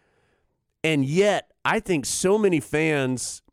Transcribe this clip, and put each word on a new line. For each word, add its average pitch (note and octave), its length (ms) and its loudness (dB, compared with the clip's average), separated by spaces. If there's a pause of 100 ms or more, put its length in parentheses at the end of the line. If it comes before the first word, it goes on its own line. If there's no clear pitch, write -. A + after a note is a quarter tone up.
(840)
And D3+ 220 2
yet, F3 460 0 (120)
I F3+ 160 0
think D#3+ 280 -2
so G3 320 0
many F#3 200 2
fans, C#3+ 920 -2